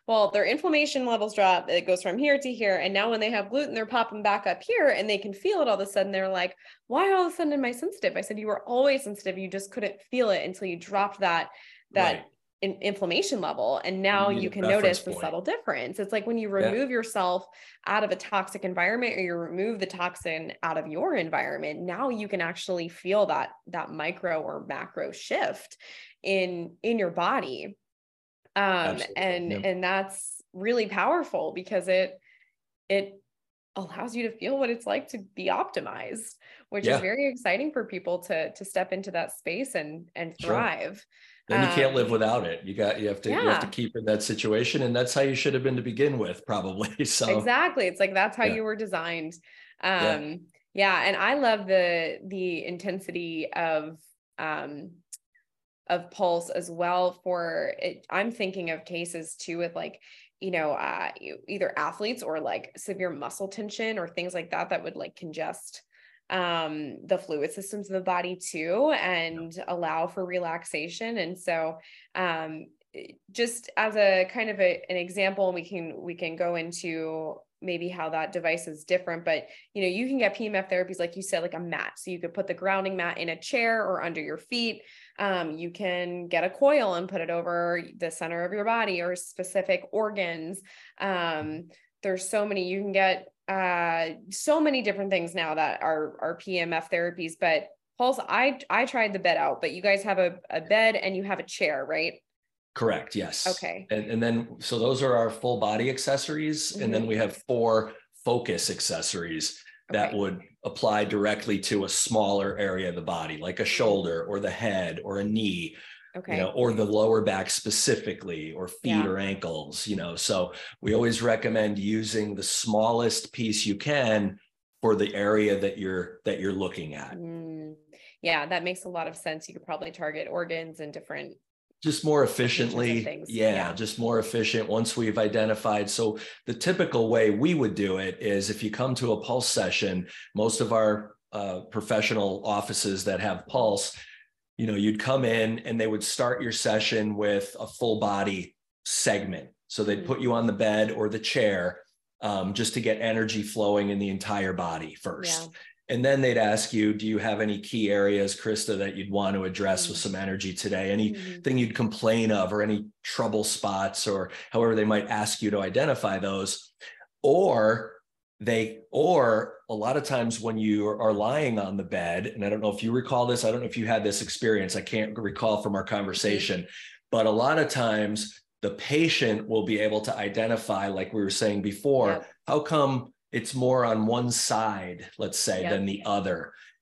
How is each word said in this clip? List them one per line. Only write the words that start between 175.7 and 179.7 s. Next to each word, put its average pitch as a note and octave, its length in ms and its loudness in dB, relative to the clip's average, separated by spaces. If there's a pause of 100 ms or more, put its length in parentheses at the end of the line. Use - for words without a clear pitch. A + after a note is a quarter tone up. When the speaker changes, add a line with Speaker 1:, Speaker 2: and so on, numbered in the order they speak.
Speaker 2:
our F#2+ 80 0
conversation, G2+ 800 0
Speaker 1:
Mm-hmm. F2 60 -10 (440)
Speaker 2:
but A2+ 140 4
a A2 60 6
lot C3 280 4
of D3 80 4
times G#2+ 720 0 (220)
the G#2 100 -2
patient C#3 760 2
will A2 180 2
be G#2+ 140 2